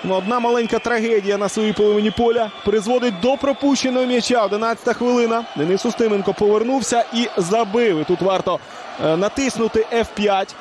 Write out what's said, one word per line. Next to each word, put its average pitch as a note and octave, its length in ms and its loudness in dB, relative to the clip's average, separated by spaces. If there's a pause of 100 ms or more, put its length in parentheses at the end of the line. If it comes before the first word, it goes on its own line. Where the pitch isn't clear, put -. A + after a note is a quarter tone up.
Ну, F#3+ 120 0
одна G3+ 240 0
маленька A#3 400 0
трагедія A3 580 0
на G3+ 120 0
своїй G#3+ 240 0
половині G#3 380 2
поля A#3 400 0 (140)
призводить A3 560 0
до C4 160 2
пропущеного C4+ 680 0
м'яча. B3 400 0
Одинадцята A3 480 -2
хвилина. A#3 500 0 (120)
Денис F3 300 0
Устименко G#3 480 0
повернувся A3+ 800 2
і A#3 140 0 (100)
забив. G#3 640 2
І - 20 -2
тут F3 180 0
варто, F#3 380 0 (460)
е, D#3+ 120 2
натиснути A3 760 0
Ф A#3 200 0
п'ять G3+ 480 0